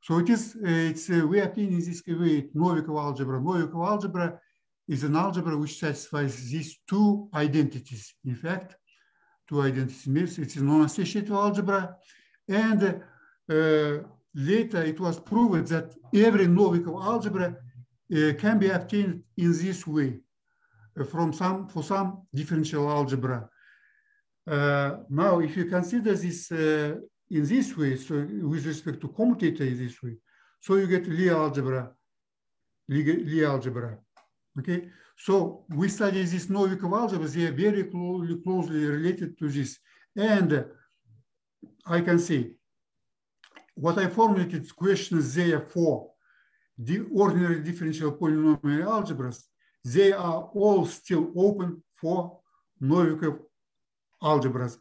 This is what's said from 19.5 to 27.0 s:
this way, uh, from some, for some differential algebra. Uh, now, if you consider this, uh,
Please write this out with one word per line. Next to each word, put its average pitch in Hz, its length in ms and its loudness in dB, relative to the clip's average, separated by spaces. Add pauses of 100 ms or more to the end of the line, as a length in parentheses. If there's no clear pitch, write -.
this 180 340 -4
way, 143 320 -2 (800)
uh, 139 60 -4
from 165 280 -2
some, 190 360 -4
for 156 140 -8
some 190 400 -4 (120)
differential 151 560 -2
algebra. 127 580 -2 (1000)
Uh, 143 500 0 (120)
now, 170 320 2
if 156 160 -2
you 175 100 0
consider 196 480 0
this, 170 380 -6
uh, 156 440 0 (340)